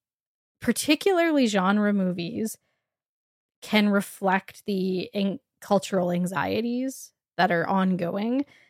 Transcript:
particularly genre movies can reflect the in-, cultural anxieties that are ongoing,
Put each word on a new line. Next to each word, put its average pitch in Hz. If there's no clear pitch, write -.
particularly 311
genre 208
movies 185
can 208
reflect 196
the 185
in-, 196
cultural 190
anxieties 220
that -
are 170
ongoing, 190